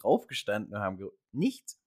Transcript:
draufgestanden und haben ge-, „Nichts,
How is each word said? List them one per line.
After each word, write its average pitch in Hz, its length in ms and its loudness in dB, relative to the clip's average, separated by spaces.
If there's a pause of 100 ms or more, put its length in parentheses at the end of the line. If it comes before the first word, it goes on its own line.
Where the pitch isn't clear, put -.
draufgestanden 110 720 0
und 104 60 -4
haben 95 160 -2
ge-, 95 140 -10 (220)
„Nichts, 208 540 -2